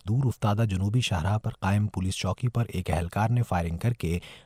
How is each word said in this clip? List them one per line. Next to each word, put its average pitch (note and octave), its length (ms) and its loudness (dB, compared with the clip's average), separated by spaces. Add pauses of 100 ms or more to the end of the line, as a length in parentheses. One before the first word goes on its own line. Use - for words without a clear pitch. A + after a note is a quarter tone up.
دور B2+ 160 2
افتادہ A2 460 2
جنوبی G2+ 300 2
شاہراہ G2 380 0
پر A2 120 -4 (100)
قائم G2+ 260 2
پولیس F#2 280 -2
چوکی G2 340 -2
پر A#2 200 0
ایک - 220 -4
اہلکار E2+ 380 0
نے A#2+ 140 2
فائرنگ E2+ 360 -2
کر A2 140 0
کے F2 260 -2 (280)